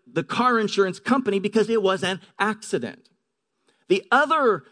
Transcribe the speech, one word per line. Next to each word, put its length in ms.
the 120
car 340
insurance 440
company 380
because 300
it 140
was 200
an 180
accident. 720
The 220
other 600